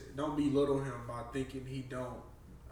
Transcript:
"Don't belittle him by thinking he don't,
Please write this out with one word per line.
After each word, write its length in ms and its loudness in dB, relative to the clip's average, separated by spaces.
"Don't 200 0
belittle 440 6
him 140 -2
by 160 -6
thinking 340 -2
he 160 -4
don't, 380 -6